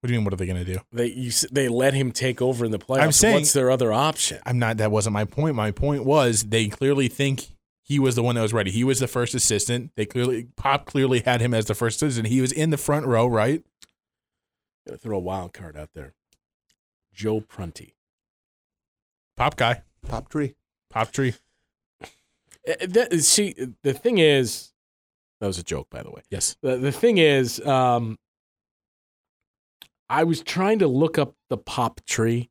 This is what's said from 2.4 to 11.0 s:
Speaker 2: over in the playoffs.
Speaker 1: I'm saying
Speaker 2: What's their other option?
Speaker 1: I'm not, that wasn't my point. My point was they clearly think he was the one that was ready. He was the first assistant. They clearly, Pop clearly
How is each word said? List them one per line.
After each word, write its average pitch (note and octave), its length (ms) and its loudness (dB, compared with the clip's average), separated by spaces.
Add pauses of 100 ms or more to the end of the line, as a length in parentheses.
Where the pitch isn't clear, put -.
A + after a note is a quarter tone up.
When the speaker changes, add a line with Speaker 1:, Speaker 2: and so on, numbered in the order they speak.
Speaker 2:
over B2 220 0
in A2+ 60 -2
the G#2+ 80 -4
playoffs. C3 220 -2
Speaker 1:
I'm D3+ 120 4
saying G#3+ 240 6
Speaker 2:
What's D3+ 180 2
their B2+ 160 4
other B2 220 2
option? D3+ 540 0
Speaker 1:
I'm B2 120 0
not, A2+ 180 0
that G#2+ 140 2
wasn't G#2+ 240 0
my G#2 100 0
point. C#3+ 320 -2
My G#2+ 140 0
point C#3 340 -2
was B2 400 2
they A2 240 0
clearly C3+ 400 0
think C3+ 400 -2 (340)
he C#3+ 160 -2
was C3 160 2
the A#2 80 0
one A#2+ 120 2
that A#2 80 0
was A2 100 0
ready. G#2 180 0
He A2+ 140 0
was C3 160 2
the B2+ 80 -2
first A#2+ 260 -2
assistant. A#2+ 600 -2
They A2 100 -2
clearly, A#2+ 500 -4
Pop C#3 300 0
clearly C3 340 2